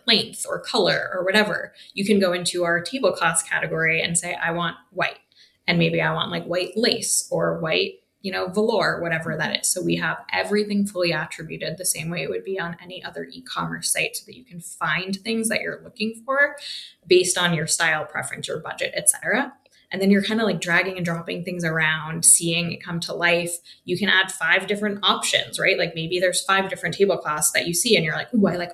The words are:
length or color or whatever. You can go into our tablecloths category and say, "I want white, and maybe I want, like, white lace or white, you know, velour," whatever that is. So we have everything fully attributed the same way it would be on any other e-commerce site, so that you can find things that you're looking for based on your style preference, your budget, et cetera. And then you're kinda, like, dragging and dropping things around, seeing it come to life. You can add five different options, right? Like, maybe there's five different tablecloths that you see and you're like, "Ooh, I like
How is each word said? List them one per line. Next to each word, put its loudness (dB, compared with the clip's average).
length 2
or -4
color 0
or -4
whatever. 0
You -2
can 4
go 4
into -2
our 2
tablecloths 0
category -2
and -2
say, -2
"I -4
want -2
white, -2
and 4
maybe 4
I 2
want, -2
like, -4
white -4
lace 0
or 0
white, 0
you -6
know, -4
velour," 0
whatever -2
that -2
is. -2
So -2
we 0
have -2
everything 0
fully -2
attributed -6
the -10
same -4
way -4
it -4
would -4
be -4
on -6
any -14
other -10
e-commerce -6
site, -2
so -10
that -20
you -20
can -16
find -4
things -2
that 0
you're -6
looking -6
for 2
based 6
on 4
your 0
style 0
preference, -8
your -6
budget, -6
et 4
cetera. 0
And -2
then 6
you're 6
kinda, 0
like, 0
dragging 2
and -4
dropping -4
things -4
around, 0
seeing 4
it -10
come -6
to -6
life. 2
You -2
can 0
add 4
five 2
different -2
options, 0
right? 2
Like, -2
maybe -2
there's 2
five 2
different -4
tablecloths 2
that 0
you 0
see 2
and 4
you're -2
like, -6
"Ooh, 6
I 0
like -4